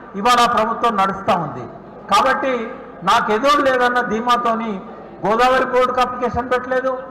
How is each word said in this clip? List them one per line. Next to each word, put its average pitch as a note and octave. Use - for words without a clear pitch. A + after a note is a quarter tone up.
ఇవాళ A#3+
ఆ -
ప్రభుత్వం A3
నడుస్తా F#3+
ఉంది. B2+
కాబట్టి B3+
నాకు G#3+
ఎదురు C4+
లేదన్న B3
ధీమాతోని A3+
గోదావరి B3+
కోర్టుకు B3+
అప్లికేషన్ B3
పెట్టలేదు B3+